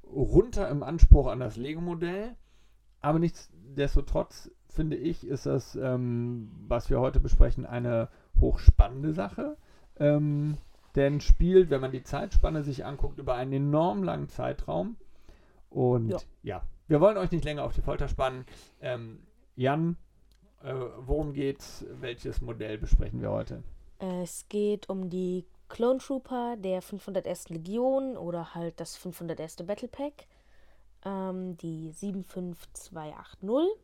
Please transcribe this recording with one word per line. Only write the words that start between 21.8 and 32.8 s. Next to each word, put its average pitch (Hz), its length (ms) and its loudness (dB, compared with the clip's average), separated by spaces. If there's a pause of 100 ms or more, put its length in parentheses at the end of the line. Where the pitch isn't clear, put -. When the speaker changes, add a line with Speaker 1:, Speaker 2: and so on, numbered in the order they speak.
Speaker 1:
Welches 127 400 -6
Modell 110 380 -8
besprechen - 420 2
wir 110 80 -6
heute? 110 340 -8 (360)
Speaker 2:
Es 180 500 -10
geht 208 400 -4
um 190 220 -8
die 185 340 -6 (240)
Clone 254 300 0
Trooper 247 580 -8
der 185 240 -4
fünfhundertersten 180 720 -8
Legion 247 640 -2
oder 170 380 -10
halt 170 240 -10
das 165 180 -12
fünfhunderterste 165 680 -12
Battle 208 260 -10
Pack. - 360 -12 (800)
Ähm, 185 520 -8
die 160 340 -10
sieben 196 320 -10
fünf 180 500 -12
zwei 156 420 -16